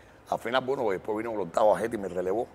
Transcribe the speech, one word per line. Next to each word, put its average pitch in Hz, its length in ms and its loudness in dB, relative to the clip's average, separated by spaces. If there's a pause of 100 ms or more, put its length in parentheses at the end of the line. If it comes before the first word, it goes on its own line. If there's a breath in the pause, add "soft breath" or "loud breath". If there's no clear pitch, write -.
(300 loud breath)
Al - 100 0
final, 123 240 0
bueno, 131 280 0
después 101 260 -2
vino 117 140 -4
el 107 80 -4
octavo 101 340 4
agente 113 220 0
y 107 40 -6
me 98 100 -8
relevó. 92 460 -2